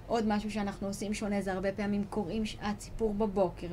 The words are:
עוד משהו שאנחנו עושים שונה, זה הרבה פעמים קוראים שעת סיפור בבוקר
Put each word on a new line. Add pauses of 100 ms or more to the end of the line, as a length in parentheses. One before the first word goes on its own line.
עוד
משהו
שאנחנו
עושים
שונה,
זה
הרבה
פעמים
קוראים
שעת
סיפור
בבוקר